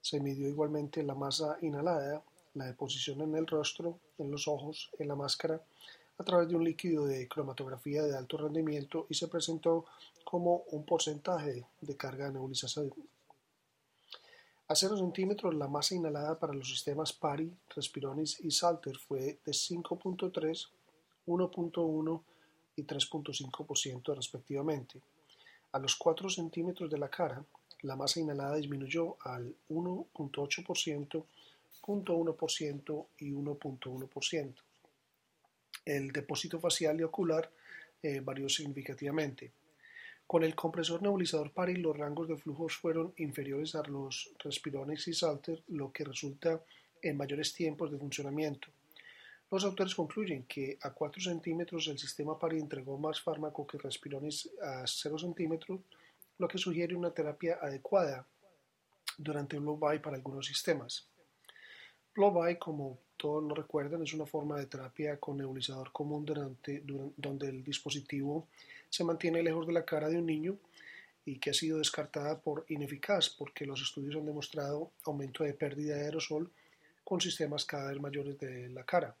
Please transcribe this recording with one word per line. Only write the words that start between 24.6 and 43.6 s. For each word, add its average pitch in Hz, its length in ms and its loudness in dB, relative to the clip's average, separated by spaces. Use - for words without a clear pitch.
A 135 80 0
los 135 160 2
cuatro 180 340 2
centímetros 170 580 -2
de 147 100 -2
la 143 100 -2
cara, 139 360 -2
la 131 140 -4
masa 139 240 0
inhalada 143 340 0
disminuyó 143 680 -2
al 123 300 -6
uno 180 420 -2
punto 143 300 -4
ocho 143 220 -2
por 175 140 -2
ciento, 151 480 -2
punto 196 300 0
uno 165 200 4
por 160 180 0
ciento 147 560 -4
y 143 140 -4
uno 143 220 -2
punto 131 360 -8
uno 131 160 -8
por 135 180 -6
ciento. 143 380 -2
El 139 280 0
depósito 143 460 -4
facial 160 400 4
y 165 40 2
ocular, 160 480 2
eh, 139 180 0
varió 135 280 -4
significativamente. 139 1040 -2
Con 165 160 6
el 160 120 4
compresor 165 480 0
nebulizador 170 480 4
PARI, 180 260 2
los 165 180 4
rangos 147 320 -2
de 160 120 -2
flujos 156 360 -2
fueron 165 440 2
inferiores 143 560 -2